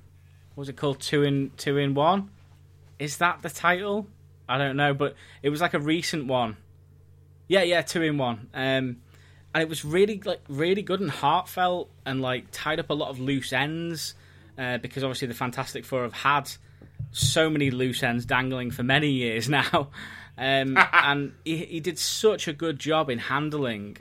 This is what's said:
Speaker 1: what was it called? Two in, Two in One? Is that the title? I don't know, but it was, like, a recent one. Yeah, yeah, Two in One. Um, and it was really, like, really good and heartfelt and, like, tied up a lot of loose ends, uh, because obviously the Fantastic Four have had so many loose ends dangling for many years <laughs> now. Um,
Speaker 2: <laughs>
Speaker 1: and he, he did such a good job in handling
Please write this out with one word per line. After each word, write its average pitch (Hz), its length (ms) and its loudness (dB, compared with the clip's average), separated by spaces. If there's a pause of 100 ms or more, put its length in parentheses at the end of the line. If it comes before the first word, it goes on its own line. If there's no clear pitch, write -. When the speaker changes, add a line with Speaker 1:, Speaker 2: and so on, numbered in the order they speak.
(540)
Speaker 1:
what 143 80 -12
was 139 80 -8
it 127 80 -12
called? 139 240 -2
Two 147 220 2
in, 139 340 2
Two 143 200 0
in 139 180 2
One? 185 340 4 (680)
Is 147 200 -6
that 170 240 0
the 165 80 -6
title? 202 580 0 (400)
I 123 100 0
don't 139 200 0
know, 143 160 4
but 139 220 0 (280)
it 143 60 2
was, 151 100 0
like, 175 140 0
a 170 60 0
recent 151 480 -2
one. 123 280 0 (920)
Yeah, 190 140 6
yeah, 175 180 4
Two 165 220 -2
in 151 140 0
One. 120 360 -4
Um, 131 440 -2 (560)
and 160 80 2
it 160 60 0
was 160 160 -8
really, 190 400 2
like, 185 240 -4
really 170 340 0
good 175 200 -2
and 175 100 -2
heartfelt 180 800 0 (160)
and, 131 160 -2
like, 127 300 -2
tied 156 280 -2
up 160 100 -6
a 160 40 -2
lot 147 160 -2
of 131 100 -10
loose 131 320 -2
ends, 160 600 -4 (440)
uh, 123 200 -4
because 127 260 -6
obviously 131 240 -4
the 117 60 -8
Fantastic 123 500 -6
Four 127 200 -2
have 117 100 -6
had 139 360 2 (640)
so - 380 2
many 143 220 2
loose 127 320 0
ends 120 220 0
dangling 127 460 0
for 123 120 -4
many 143 260 4
years 117 400 0
<laughs> - 0 -
now. 143 400 2 (480)
Um, 135 480 2
Speaker 2:
<laughs> - 80 2
Speaker 1:
and 143 400 4 (100)
he, 160 140 -4
he 170 220 -8
did 156 200 -6
such - 480 0
a 165 60 -4
good 160 260 -4
job 156 300 0
in 120 100 -2
handling 131 800 -4